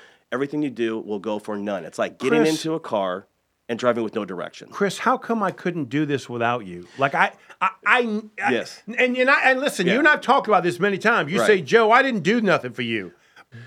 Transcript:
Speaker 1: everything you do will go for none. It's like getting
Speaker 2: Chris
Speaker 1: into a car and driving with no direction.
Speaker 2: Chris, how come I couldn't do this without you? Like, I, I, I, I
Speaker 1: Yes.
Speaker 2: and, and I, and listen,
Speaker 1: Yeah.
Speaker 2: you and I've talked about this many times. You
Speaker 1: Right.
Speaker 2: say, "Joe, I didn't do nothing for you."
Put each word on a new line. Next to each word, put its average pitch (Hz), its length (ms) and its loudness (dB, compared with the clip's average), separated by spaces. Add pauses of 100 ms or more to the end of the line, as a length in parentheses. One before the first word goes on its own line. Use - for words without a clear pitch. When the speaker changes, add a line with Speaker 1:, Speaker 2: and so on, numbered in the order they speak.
(320)
Speaker 1:
everything 139 300 -2
you 143 80 -2
do 113 280 -4
will 104 220 -8
go 107 180 -4
for 104 180 -8
none. 101 280 -6
It's - 160 -12
like 101 180 -4
getting 143 220 2
Speaker 2:
Chris 156 240 2
Speaker 1:
into 160 100 -4
a 151 60 -6
car 98 480 -4 (400)
and 117 100 -6
driving 117 260 0
with 101 100 -6
no 104 120 -4
direction. 87 420 -12
Speaker 2:
Chris, 190 300 -4
how 254 180 0
come 226 260 -4
I 185 80 0
couldn't 170 380 -6
do 147 160 0
this 143 240 -4
without 120 380 -2
you? 87 200 -14 (120)
Like, 135 160 0
I, 190 180 2 (300)
I, 190 80 0 (160)
I, 220 340 2 (220)
I 202 100 0
Speaker 1:
Yes. - 340 -4
Speaker 2:
and, 247 300 0
and 254 140 2
I, 285 200 4
and 254 100 2
listen, 247 260 -2
Speaker 1:
Yeah. 185 80 4
Speaker 2:
you 247 60 2
and 320 80 4
I've 294 120 4
talked 254 280 2
about 190 140 4
this 165 160 -2
many 196 200 0
times. 190 340 0
You 208 60 0
Speaker 1:
Right. 220 80 4
Speaker 2:
say, 208 160 6
"Joe, 214 280 4
I 247 120 6
didn't 240 220 -2
do 226 180 4
nothing 139 320 2
for 127 80 -6
you." 110 300 -4 (540)